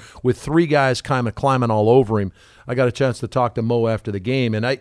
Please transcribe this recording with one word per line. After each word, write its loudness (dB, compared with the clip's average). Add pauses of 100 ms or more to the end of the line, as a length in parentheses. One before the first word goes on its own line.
(240)
with 2
three 0
guys 0
kinda -2
climbing 0
all 2
over 4
him. -4 (360)
I -6
got 0
a 0
chance -2
to -8
talk -2
to -4
Mo 0
after -4
the -4
game, -2
and -2
I, -2